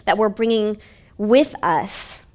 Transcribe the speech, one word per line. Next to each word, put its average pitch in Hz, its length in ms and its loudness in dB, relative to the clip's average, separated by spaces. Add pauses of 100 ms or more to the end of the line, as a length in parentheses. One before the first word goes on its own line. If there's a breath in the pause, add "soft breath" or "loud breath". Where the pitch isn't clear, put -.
that 202 120 2
we're 214 120 2
bringing 214 500 -2 (400 soft breath)
with 247 460 2
us. - 580 -4 (120)